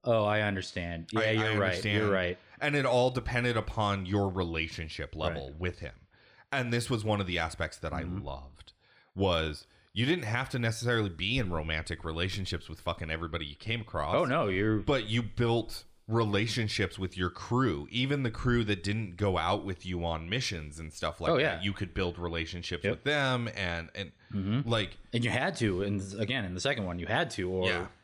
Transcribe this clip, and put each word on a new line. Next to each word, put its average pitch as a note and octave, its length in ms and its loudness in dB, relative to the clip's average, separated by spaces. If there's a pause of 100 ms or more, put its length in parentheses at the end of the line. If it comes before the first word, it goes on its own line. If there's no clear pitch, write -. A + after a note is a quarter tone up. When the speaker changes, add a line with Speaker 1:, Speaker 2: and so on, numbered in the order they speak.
Speaker 1:
"Oh, A2+ 200 4
I G#2+ 180 4
understand. F2 720 -2
Yeah, A2 80 0
Speaker 2:
I, A2+ 40 2
I A2 60 2
Speaker 1:
you're A2 120 4
right. G#2+ 100 2 (180)
Speaker 2:
understand. G#2 320 0
Speaker 1:
You're G#2 100 4
right." F2+ 260 2 (220)
Speaker 2:
And C#3+ 160 0
it C3+ 80 2
all B2 260 6
depended A#2+ 460 0
upon G2+ 480 0
your G2 240 2
relationship D#2+ 880 -4
level D#2 320 -2
Speaker 1:
Right. D2 100 -12
Speaker 2:
with F2 220 -2
him. C2+ 140 -10 (580)
And B2 200 0
this A#2+ 180 2
was A2 140 2
one G#2 180 4
of F2+ 40 0
the F2 120 0
aspects E2 400 -2
that D#2 160 -4
I D2 100 -2
Speaker 1:
Mm-hmm. F2 200 -6
Speaker 2:
loved, C2+ 480 -12 (420)
was E2 520 2 (260)
you A2+ 140 0
didn't D#3+ 180 2
have A#2 260 -2
to C3 80 -2
necessarily A2+ 520 2
be F#2+ 280 -2
in G2+ 120 0
romantic D#2+ 540 -2
relationships F2 640 -2
with D#2 120 -12
fucking D#2+ 300 -4
everybody D#2+ 360 -4
you C#2+ 100 -12
came A2+ 260 -4
across. D#2+ 320 -2
Speaker 1:
Oh, D#3+ 100 4
no, C3 240 2
you're G#2 300 4
Speaker 2:
But A2+ 300 2
you A#2 140 2
built A#2 640 0 (240)
relationships A2 880 2
with F#2 200 -4
your F2+ 120 2
crew, A2 600 2
even C3+ 320 0
the A#2+ 80 0
crew A#2+ 340 2
that G#2 180 0
didn't G#2 340 -2
go F#2+ 220 2
out E2+ 260 2
with F#2 220 -6
you F2 180 -2
on E2 240 -2
missions E2 500 -4
and D#2+ 140 -10
stuff - 280 -4
like E2 120 0
Speaker 1:
Oh, - 40 4
Speaker 2:
that. B2 60 4
Speaker 1:
yeah. F#2 200 0
Speaker 2:
You G2 100 -2
could F#2 220 -6
build F2 240 0
relationships E2+ 680 -4
Speaker 1:
Yep. G2+ 80 2
Speaker 2:
with - 120 -8
them C3 500 0
and, E2+ 400 -4
and G2 180 -8 (200)
Speaker 1:
Mm-hmm. G#2+ 360 0
Speaker 2:
like A2 280 0 (160)
Speaker 1:
And A#2 120 0
you A2+ 60 2
had B2+ 260 0
to, G2 260 2
and G2+ 200 0 (160)
again, A2+ 260 0
in F2+ 100 -4
the F2+ 60 -4
second C3+ 240 0
one, F2 140 -2
you F2 80 -4
had B2 260 0
to, F2+ 180 -2
or F#2 180 2
Speaker 2:
Yeah. F#2 180 0 (180)